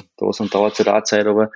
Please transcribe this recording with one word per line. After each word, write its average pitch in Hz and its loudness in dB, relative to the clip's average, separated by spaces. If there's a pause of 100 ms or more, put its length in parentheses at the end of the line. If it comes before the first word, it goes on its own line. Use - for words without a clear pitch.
(160)
da 101 -2
sind, 101 -6
dauert 104 0
halt 104 0
auch 107 2
Zeit, 107 0
aber 107 2